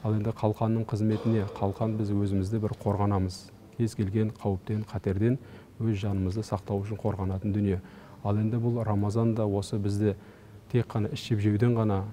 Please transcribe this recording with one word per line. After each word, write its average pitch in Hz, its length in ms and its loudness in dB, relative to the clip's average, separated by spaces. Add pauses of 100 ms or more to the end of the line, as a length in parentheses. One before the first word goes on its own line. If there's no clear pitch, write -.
Ал 107 100 2
енді 107 220 0
қалқанның 110 480 0
қызметіне, 110 600 2 (100)
қалқан, 107 400 0
біз 104 160 -2
өзімізді 101 480 2
бір 104 160 -2
қорғанамыз. 98 720 0 (280)
Кез 113 160 0
келген 107 420 0
қауіптен, 107 480 -2
қатерден 104 540 0 (420)
өз 110 160 2
жанымызды 98 480 -2
сақтау 101 400 -4
үшін 104 160 -8
қорғанатын 98 520 -2
дүние. 98 280 2 (420)
Ал 104 140 0
енді 110 240 0
бұл 117 240 0
Рамазан 104 500 2
да 107 120 0
осы 101 320 0
бізді 101 360 2 (540)
тек 117 240 2
қана 107 160 0
ішіп - 320 -2
жеуден 107 320 4
ғана 107 400 2